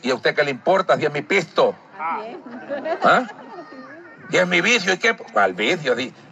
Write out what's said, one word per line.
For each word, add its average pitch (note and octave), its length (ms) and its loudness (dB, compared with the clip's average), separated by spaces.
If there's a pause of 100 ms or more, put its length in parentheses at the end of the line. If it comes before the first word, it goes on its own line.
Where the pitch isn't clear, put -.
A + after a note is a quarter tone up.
¿y B2+ 80 -2
a - 40 0
usted D3 200 0
qué D3 100 2
le C#3+ 60 0
importa E3 460 2
si D#3 100 0
es D3 60 -2
mi D3 100 -4
pisto? D#3+ 520 2 (240)
¿Ah? C4 1200 -2 (1080)
¿Y D#3 60 0
es F3+ 100 4
mi F3 140 2
vicio? F#3+ 320 2
¿Y F3+ 60 0
qué? A3+ 180 2
¿Cuál F#2+ 380 0
vicio? C3 400 0
Di, B2 180 -4 (200)